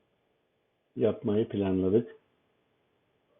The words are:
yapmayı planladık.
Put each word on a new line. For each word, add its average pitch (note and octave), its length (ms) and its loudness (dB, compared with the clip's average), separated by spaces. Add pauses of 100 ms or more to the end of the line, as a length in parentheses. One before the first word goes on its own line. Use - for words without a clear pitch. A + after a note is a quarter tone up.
(960)
yapmayı A2+ 520 0
planladık. F#2+ 680 0 (1200)